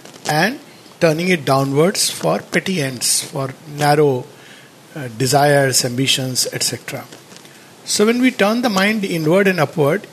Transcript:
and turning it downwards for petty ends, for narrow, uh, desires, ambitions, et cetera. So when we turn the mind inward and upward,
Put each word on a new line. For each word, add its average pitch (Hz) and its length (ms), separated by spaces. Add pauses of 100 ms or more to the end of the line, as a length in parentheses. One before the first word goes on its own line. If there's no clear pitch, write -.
(280)
and 180 300 (400)
turning 165 300
it 165 160
downwards 139 680
for 170 300
petty 185 420
ends, 127 480
for 135 240 (220)
narrow, 147 500 (720)
uh, 139 100 (100)
desires, 139 680
ambitions, 127 680
et 120 120
cetera. - 400 (800)
So - 220
when 240 140
we 254 120
turn 220 300
the 254 60
mind 202 360
inward 180 420
and 180 140
upward, 151 520